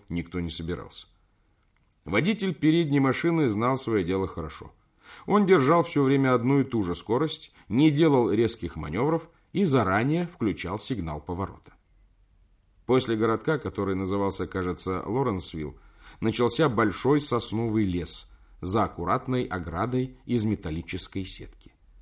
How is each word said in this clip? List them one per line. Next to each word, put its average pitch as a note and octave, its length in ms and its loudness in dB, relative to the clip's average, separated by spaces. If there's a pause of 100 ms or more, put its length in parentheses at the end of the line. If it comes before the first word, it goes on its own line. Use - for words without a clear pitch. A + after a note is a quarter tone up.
никто F2 300 -6
не E2+ 120 -4
собирался. E2 560 -10 (960)
Водитель F3+ 480 0
передней D#3 460 2
машины C#3+ 500 2
знал A#2+ 280 0
своё A2 260 0
дело F#2+ 240 0
хорошо. - 440 -12 (540)
Он G3 220 4
держал E3 360 6
всё C#3+ 200 0
время C3+ 320 4
одну B2+ 240 4
и C3 40 4
ту A#2+ 200 0
же F2 120 -2
скорость, C3+ 560 -2 (160)
не C#3 220 4
делал C#3 420 4
резких G#2+ 440 -2
манёвров A2 520 -4 (260)
и F#3+ 120 2
заранее C3 600 2
включал F#2+ 500 -4
сигнал E2 420 -4
поворота. - 540 -10 (1120)
После B2+ 300 2
городка, A2+ 420 0
который G2 380 -2
назывался, F#2+ 500 -2
кажется, F2+ 580 -4
Лоренсвилл, F#2+ 720 -4 (440)
начался A#2+ 500 2
большой A2+ 520 2
сосновый A2 640 0
лес F2 440 -4 (320)
за G2 220 0
аккуратной A#2 640 -2
оградой G#2 800 -4
из A#2 200 0
металлической F#2 800 -4
сетки. - 480 -12 (280)